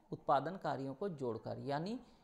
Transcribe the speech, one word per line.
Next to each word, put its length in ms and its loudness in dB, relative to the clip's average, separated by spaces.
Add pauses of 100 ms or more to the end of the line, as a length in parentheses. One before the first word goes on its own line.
(120)
उत्पादन 440 4
कार्यों 380 -2
को 160 -4
जोड़कर, 480 -2
यानी 400 -2 (260)